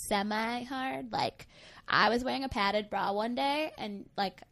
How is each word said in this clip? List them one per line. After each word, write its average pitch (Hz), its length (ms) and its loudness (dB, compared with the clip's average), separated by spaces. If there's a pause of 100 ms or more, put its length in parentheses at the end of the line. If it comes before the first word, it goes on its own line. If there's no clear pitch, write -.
semi-hard. 240 1040 -2
Like, - 360 -2 (400)
I 185 220 6
was 240 140 2
wearing 254 220 -2
a 262 40 -4
padded 202 400 2
bra 196 220 0
one 220 240 0
day 285 420 0
and, 202 280 -8 (120)
like, 196 240 -2 (100)